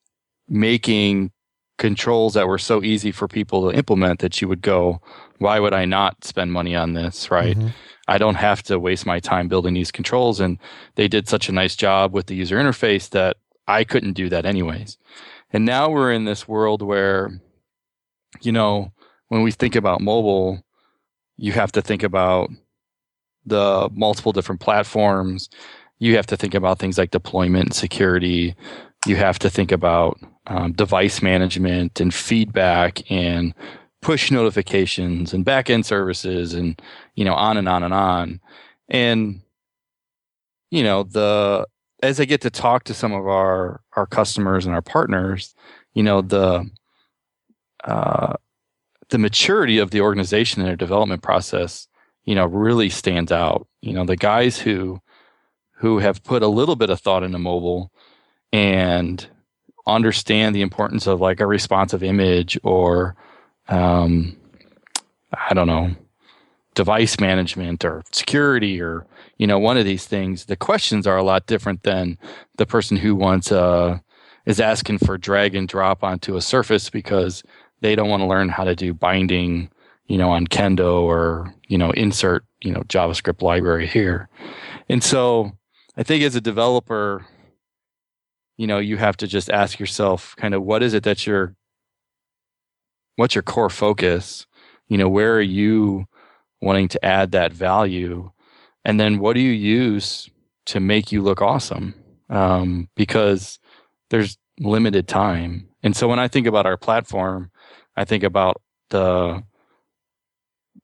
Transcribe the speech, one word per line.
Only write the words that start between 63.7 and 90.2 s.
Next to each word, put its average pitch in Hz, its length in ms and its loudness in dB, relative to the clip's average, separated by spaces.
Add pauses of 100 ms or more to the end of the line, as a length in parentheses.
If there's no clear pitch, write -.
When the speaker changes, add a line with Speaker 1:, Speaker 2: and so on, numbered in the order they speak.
Speaker 1:
I - 200 -4
don't 90 140 2
know, 82 240 0 (840)
device 107 460 2
management 92 640 -2
or 80 260 -4
security 120 720 0
or, 82 260 -8 (300)
you 107 100 0
know, 101 120 4
one 113 180 2
of 113 80 4
these 98 220 -4
things, 95 400 -6
the 95 100 -6
questions 113 500 -2
are 95 120 2
a 95 40 2
lot 95 240 2
different 101 360 -4
than 92 360 -2 (380)
the 107 100 0
person 107 300 0
who 104 180 0
wants, 95 380 2
uh, 87 460 2 (480)
is 104 140 0
asking 107 380 0
for 95 200 0
drag 98 360 0
and 95 140 -4
drop 95 340 0
onto 92 340 -4
a 85 60 -4
surface 110 460 0
because 92 540 -2 (380)
they 107 140 0
don't 107 140 0
wanna 98 180 0
learn 95 220 2
how 92 160 -4
to 90 100 0
do 90 200 -4
binding, 87 760 0 (360)
you 101 100 -2
know, 90 140 2
on 85 160 2
Kendo 90 560 2
or, 85 520 0 (140)
you 95 80 0
know, 85 140 2
insert, 98 540 0 (180)
you 95 100 -4
know, 87 100 -4
JavaScript 85 600 -2
library 85 440 0
here. 92 420 -2 (600)
And 123 140 0
so 120 500 0 (440)
I 120 60 -4
think 151 220 2
as 135 100 0
a 120 60 -2
developer, 110 880 -2 (1300)
you 113 100 -6
know, 101 120 0
you 104 200 -2
have 104 180 0
to 107 100 -6
just 95 240 -4
ask 101 300 0
yourself 98 560 -2